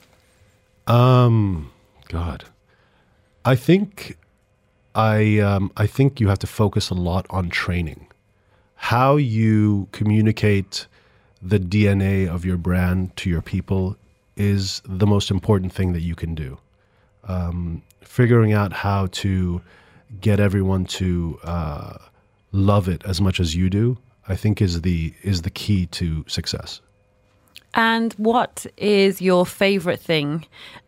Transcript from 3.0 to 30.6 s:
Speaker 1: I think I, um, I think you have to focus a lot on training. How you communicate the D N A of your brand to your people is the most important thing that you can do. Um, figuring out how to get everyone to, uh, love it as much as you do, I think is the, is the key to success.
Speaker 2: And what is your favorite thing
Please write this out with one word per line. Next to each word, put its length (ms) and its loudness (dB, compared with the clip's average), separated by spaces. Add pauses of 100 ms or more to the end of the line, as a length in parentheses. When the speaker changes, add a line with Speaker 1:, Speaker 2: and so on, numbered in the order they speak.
Speaker 1:
I 100 4
think 640 0 (800)
I, 440 2
um, 380 0
I 100 2
think 320 0
you 100 2
have 100 0
to 80 -8
focus 420 -2
a 60 -6
lot 340 -2
on 200 -4
training. 580 -6 (680)
How 420 2
you 720 2
communicate 960 0 (540)
the 180 0
D 280 2
N 140 2
A 260 0
of 180 -4
your 120 -2
brand 600 0
to 120 -4
your 120 0
people 540 -4 (400)
is 500 -2
the 220 -2
most 240 2
important 420 0
thing 200 -2
that 80 -4
you 140 -4
can 200 -8
do. 220 -10 (720)
Um, 540 -6 (200)
figuring 520 4
out 200 2
how 340 -2
to 540 -2 (600)
get 180 2
everyone 460 0
to, 580 -4
uh, 500 -8 (580)
love 380 2
it 160 -4
as 160 -2
much 180 0
as 160 -2
you 140 0
do, 280 0 (300)
I 80 -4
think 260 0
is 200 0
the, 320 -2 (100)
is 200 -2
the 80 -8
key 360 -2
to 400 -6
success. 540 -10 (920)
Speaker 2:
And 380 0
what 520 -2 (120)
is 440 0
your 240 4
favorite 540 0
thing 460 -2 (420)